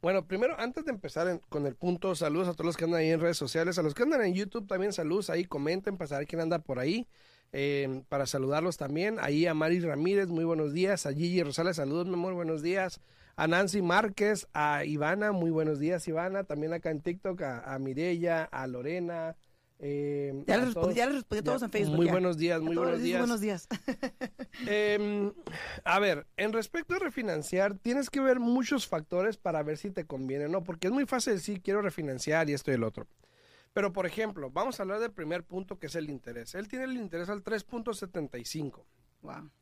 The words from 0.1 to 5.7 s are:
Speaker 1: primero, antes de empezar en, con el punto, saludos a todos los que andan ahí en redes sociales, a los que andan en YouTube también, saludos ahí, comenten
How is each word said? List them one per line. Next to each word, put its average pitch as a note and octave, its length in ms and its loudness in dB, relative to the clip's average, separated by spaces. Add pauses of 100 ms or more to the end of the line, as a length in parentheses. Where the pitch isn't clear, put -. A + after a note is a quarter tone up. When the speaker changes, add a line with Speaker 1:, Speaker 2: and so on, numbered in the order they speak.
Speaker 1:
primero, A#3 340 2
antes B3 240 -4
de D#4 80 -2
empezar E3+ 360 -2
en, E3+ 100 0
con D3 280 -4
el B2+ 80 -2
punto, F3+ 400 0
saludos D#3+ 340 0
a F3 40 0
todos D#3+ 140 -2
los E3+ 100 0
que E3 80 -2
andan E3 160 4
ahí D#3+ 100 6
en E3 100 4
redes E3+ 160 4
sociales, E3 420 0
a F3 40 2
los D3+ 120 2
que A#3+ 100 2
andan C#4+ 180 4
en F3+ 120 4
YouTube G3+ 340 -2
también, G3 240 0
saludos F3 380 0
ahí, E3+ 140 0
comenten F3 520 -2